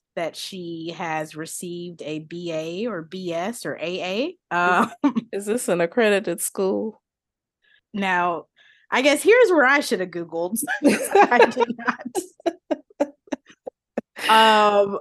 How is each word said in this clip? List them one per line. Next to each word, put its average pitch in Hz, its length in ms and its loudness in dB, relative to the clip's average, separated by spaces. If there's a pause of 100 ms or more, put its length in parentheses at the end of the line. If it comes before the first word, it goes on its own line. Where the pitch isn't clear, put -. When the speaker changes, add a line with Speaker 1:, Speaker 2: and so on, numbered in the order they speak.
(160)
Speaker 1:
that 165 200 -6
she 170 640 -12
has 156 380 -6
received 175 680 -12
a 156 180 -8
B 170 340 -12
A 170 340 -6
or 185 140 -8
B 175 320 -10
S 185 320 -8
or 143 140 -8
A 185 580 -6 (140)
A. 170 40 -4
Um, 180 360 2 (120)
<laughs> 240 300 0
Speaker 2:
Is 202 120 -6
this 220 220 -2
an 175 140 2
accredited 196 600 2
school? 202 600 -4 (920)
Speaker 1:
Now, 180 520 -2 (460)
I 240 100 2
guess 285 220 4
here's 440 280 8
where 311 140 6
I 285 160 4
should 202 180 -2
have 185 100 -4
Googled. 170 480 -6 (140)
<laughs> - 120 -6
I - 640 4
did - 320 -2
not. 233 300 -6 (2250)
Um, 208 720 4